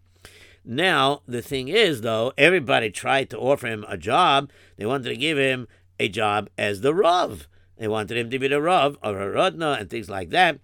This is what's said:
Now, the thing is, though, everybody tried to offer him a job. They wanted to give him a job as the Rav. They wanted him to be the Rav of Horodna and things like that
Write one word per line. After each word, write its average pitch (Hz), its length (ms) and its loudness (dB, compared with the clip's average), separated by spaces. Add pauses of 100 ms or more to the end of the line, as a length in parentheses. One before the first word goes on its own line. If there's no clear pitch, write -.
(640)
Now, 143 640 2
the 120 140 -4
thing 131 260 -6
is, 170 320 2
though, 113 360 0
everybody 135 540 4
tried 127 400 -2
to 117 80 -10
offer 127 300 0
him 107 180 -6
a 101 100 -10
job. 139 540 2 (260)
They 101 100 -6
wanted 127 240 -2
to 120 60 -6
give 147 220 -2
him 131 300 0 (320)
a 135 80 2
job 104 400 0 (100)
as 104 220 -2
the 139 140 2
Rav. 170 520 0 (320)
They 110 80 -6
wanted 107 300 -2
him 117 140 -4
to 131 80 -4
be 135 100 0
the 147 120 0
Rav 147 420 2
of 104 120 -2
Horodna 143 640 -2
and 101 100 -8
things 107 220 -8
like 95 200 -8
that 165 340 2